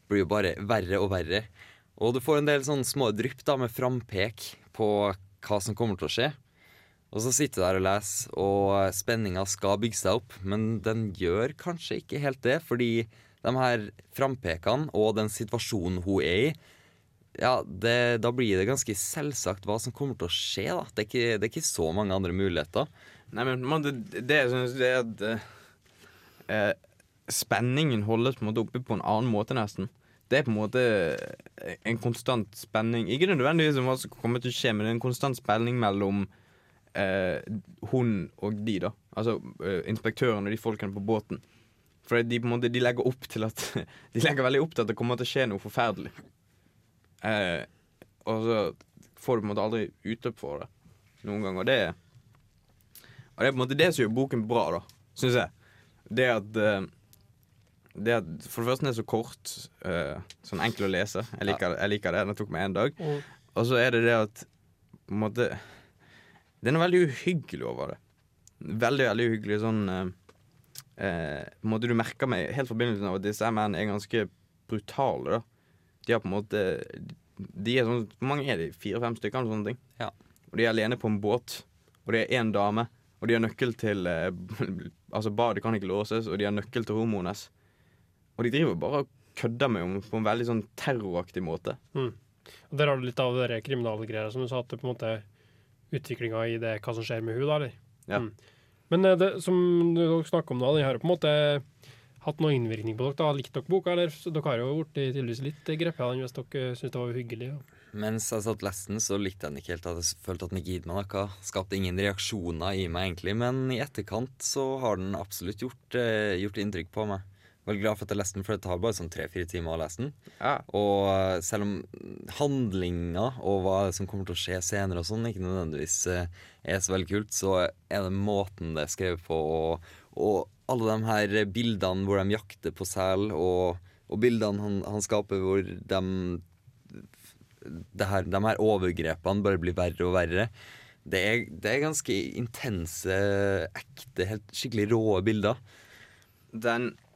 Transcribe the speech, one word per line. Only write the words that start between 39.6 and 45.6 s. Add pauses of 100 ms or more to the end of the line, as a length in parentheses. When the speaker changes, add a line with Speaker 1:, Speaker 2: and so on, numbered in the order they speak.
Speaker 2:
eh, (100)
inspektøren
og
de
folkene
på
båten. (640)
For
de,
på
en
måte,
de
legger
opp
til
at, (220)
<laughs>
de
legger
veldig
opp
til
at
det
kommer
til
å
skje
noe